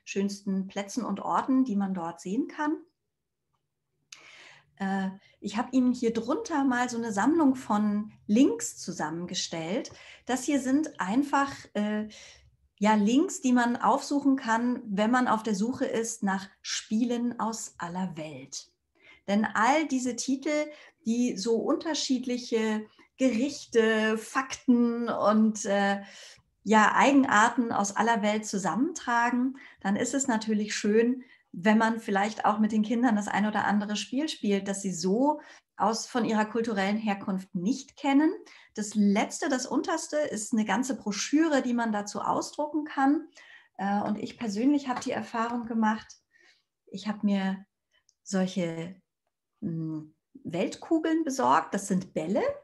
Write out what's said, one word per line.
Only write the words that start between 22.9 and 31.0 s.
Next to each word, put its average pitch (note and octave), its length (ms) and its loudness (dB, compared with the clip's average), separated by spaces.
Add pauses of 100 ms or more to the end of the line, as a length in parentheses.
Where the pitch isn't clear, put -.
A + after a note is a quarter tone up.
Gerichte, A3 1000 2
Fakten A#3+ 920 0
und, G#3+ 560 2
äh, G3+ 380 0 (600)
ja, G#3 320 6
Eigenarten A#3 800 4
aus - 240 -2
aller A3 260 2
Welt G#3+ 240 0
zusammentragen, A#3+ 1120 0 (220)
dann G3 160 0
ist B3 180 -2
es C#4 120 -2
natürlich G#3+ 480 0
schön, A#3 480 2 (300)